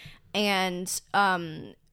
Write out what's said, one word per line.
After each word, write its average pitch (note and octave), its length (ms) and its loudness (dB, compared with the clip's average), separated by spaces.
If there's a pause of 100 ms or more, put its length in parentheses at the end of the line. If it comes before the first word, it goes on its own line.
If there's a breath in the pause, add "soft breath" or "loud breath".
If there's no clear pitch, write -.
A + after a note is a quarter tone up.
(360 loud breath)
And, F#3 640 0 (140)
um, F#3 580 2 (200)